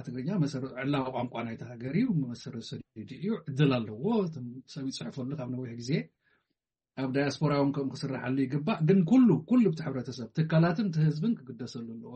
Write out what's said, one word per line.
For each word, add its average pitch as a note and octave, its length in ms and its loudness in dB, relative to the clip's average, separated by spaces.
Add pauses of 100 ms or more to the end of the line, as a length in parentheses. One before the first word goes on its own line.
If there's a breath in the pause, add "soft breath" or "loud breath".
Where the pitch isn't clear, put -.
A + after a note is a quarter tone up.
ትግርኛ C3 340 -6
መሰረ-፣ C3+ 400 -2
ዕላዊ C3+ 340 -2
ቋንቋ B2 320 -4
ናይቲ A2+ 220 -8
ሃገር B2 300 -10
እዩ፣ B3 140 2 (120)
መሰረት A#2+ 460 -8
ሰዲድ A2+ 480 -12
እዩ፣ E3 120 -8 (160)
ዕድል C3+ 300 2
ኣለዎ። A2+ 320 -4 (160)
እቶም D#3 260 -4 (200)
ሰብ C#3 200 -10
ይፅሕፈሉ B2+ 480 -8
ካብ B2 160 -8
ነዊሕ B2+ 260 -6
ግዜ A#2+ 160 -4 (1080)
ኣብ C3 120 -2
ዳያስፖራ C#3+ 440 0
እውን C#3+ 180 2
ከምኡ C3+ 180 -2
ክስራሓሉ C3 480 -4
ይግባእ። C#3+ 440 0
ግን F#3+ 200 6
ኩሉ፣ A#3+ 260 8 (140)
ኩሉ B3 220 4
እቲ E3 180 2
ሕብረተሰብ፣ B2+ 480 -6
ትካላትን E3 560 4
እቲ D#3+ 140 -2
ህዝብን D#3 340 2
ክግደሰሉ A#2+ 560 -10
ኣለዎ። A#2 260 -12